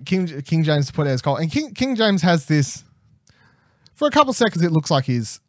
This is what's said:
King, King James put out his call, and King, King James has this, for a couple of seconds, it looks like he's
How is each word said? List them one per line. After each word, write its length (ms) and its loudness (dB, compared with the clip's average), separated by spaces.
King, 380 -4
King 220 0
James 260 0
put 160 -2
out 60 0
his 100 -2
call, 140 -2
and 140 -4
King, 240 -4
King 220 -2
James 260 2
has 240 2
this, 380 0
for 120 -2
a 40 4
couple 200 4
of 60 0
seconds, 260 2
it 100 2
looks 180 0
like 160 2
he's 420 -2